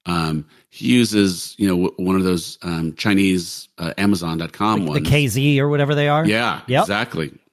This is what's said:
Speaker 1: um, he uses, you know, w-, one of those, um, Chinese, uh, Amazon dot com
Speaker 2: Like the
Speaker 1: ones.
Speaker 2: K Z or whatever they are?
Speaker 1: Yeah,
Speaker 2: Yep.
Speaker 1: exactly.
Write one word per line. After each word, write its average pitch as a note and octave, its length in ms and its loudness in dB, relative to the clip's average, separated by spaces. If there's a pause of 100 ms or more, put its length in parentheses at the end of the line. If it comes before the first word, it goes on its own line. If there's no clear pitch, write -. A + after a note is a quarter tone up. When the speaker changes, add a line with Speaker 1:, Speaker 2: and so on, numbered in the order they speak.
Speaker 1:
um, D#2+ 380 -2 (240)
he - 240 -8
uses, G2+ 680 2
you G#2 80 2
know, F#2 220 2
w-, F2+ 180 -4
one F#2+ 80 2
of F#2+ 80 2
those, F2+ 400 -2
um, E2 320 -4
Chinese, F#2+ 720 0 (100)
uh, E2 220 -8
Amazon E2+ 400 0
dot E2 140 -8
com G#2+ 260 0
Speaker 2:
Like F#2 80 -2
the D2+ 40 -4 (100)
Speaker 1:
ones. D#2 80 -4
Speaker 2:
K C#3+ 180 4
Z C3+ 340 2
or D3 80 0
whatever D3 240 0
they D3 140 2
are? D3+ 180 2
Speaker 1:
Yeah, A2 400 0
Speaker 2:
Yep. B2+ 180 2
Speaker 1:
exactly. G2+ 500 -2 (200)